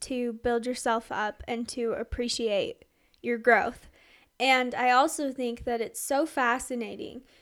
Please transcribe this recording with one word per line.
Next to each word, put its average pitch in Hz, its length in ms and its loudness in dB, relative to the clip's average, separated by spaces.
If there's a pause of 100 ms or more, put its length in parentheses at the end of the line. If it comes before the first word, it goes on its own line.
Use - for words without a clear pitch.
to 240 340 -4
build 233 320 -2
yourself 240 440 -2
up 208 380 -6
and 240 200 -4
to 233 240 -4
appreciate 226 920 -4 (380)
your 233 160 -2
growth. 233 500 4 (500)
And 254 360 4
I 247 160 2
also 277 420 4
think 240 320 -4
that 233 160 0
it's - 200 -6
so 294 260 2
fascinating 240 960 -2 (180)